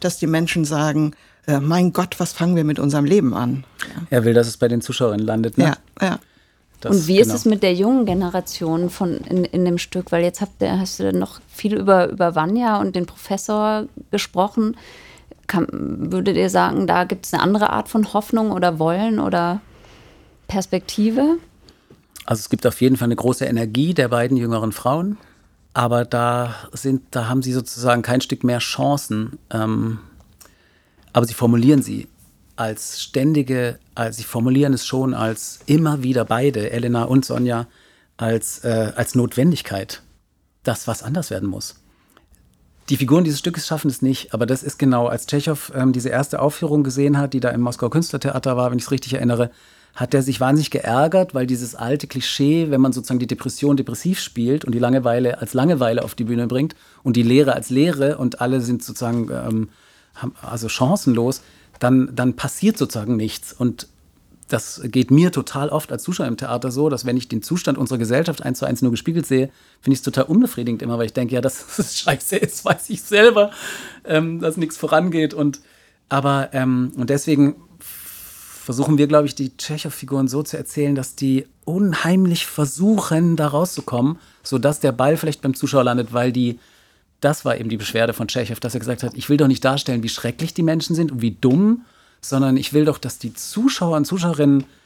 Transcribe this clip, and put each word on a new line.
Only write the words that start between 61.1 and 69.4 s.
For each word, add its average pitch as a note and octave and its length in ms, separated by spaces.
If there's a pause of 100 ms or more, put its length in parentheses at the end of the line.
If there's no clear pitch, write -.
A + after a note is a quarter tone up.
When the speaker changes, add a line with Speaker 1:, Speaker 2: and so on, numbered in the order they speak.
Speaker 2:
dann, B2+ 360
dann B2 200
passiert - 420
sozusagen A#2 400
nichts. - 360
Und - 340 (640)
das - 340
geht B2+ 280
mir E3+ 200
total C#3+ 380
oft D3+ 220
als - 120
Zuschauer F3 240
im A2+ 100
Theater A#2+ 340
so, D3 180
dass B2+ 160
wenn B2 120
ich A#2+ 100
den A2+ 140
Zustand E3 360
unserer B2+ 200
Gesellschaft C3 460
eins B2+ 160
zu C#3+ 60
eins A#2+ 180
nur B2 80
gespiegelt E3 340
sehe, C3 240 (320)